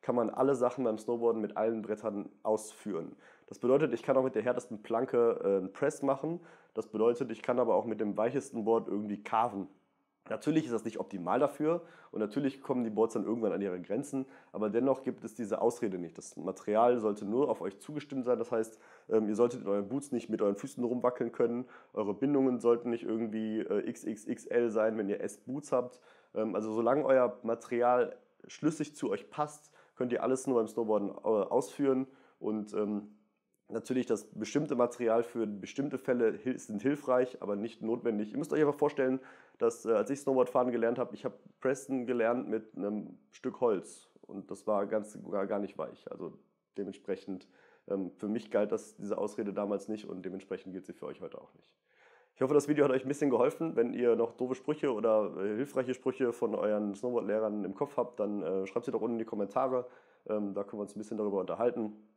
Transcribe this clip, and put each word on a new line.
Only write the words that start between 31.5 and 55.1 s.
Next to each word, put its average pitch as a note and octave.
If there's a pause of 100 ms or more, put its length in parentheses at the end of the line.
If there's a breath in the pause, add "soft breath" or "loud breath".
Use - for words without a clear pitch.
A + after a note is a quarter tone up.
und, G#2+
ähm, G2+ (560)
natürlich B2
das G#2
bestimmte B2+
Material A#2+
für A2+
bestimmte C3
Fälle A#2+
hil-, B2
sind G#2
hilfreich, B2+
aber G2+
nicht A2
notwendig. A2
Ihr -
müsst D3
euch D3
einfach C#3+
vorstellen, C3 (380 loud breath)
dass, A#2
äh, A2+
als G#2
ich C#3
Snowboard B2+
fahren B2+
gelernt A#2
habe, -
ich -
habe - (280)
Pressen C3
gelernt A#2+
mit A2
einem G#2 (140)
Stück -
Holz - (140)
und -
das -
war G#2
ganz, G#2+ (140)
gar, G2
gar G#2
nicht G2
weich. -
Also - (400)
dementsprechend, F#2+ (400 soft breath)
ähm, F#2+
für G#2+
mich G#2+
galt G#2
das, -
diese G2+
Ausrede G#2
damals G2+
nicht G#2+
und F2+
dementsprechend F#2+
gilt F#2
sie E2+
für -
euch C#2
heute -
auch -
nicht. - (600 soft breath)
Ich -
hoffe, C3
das C#3
Video C#3+
hat C#3
euch C3
ein C3
bisschen C#3+
geholfen. D3
Wenn A#2
ihr A#2
noch A#2
doofe B2+
Sprüche D3
oder, G#2+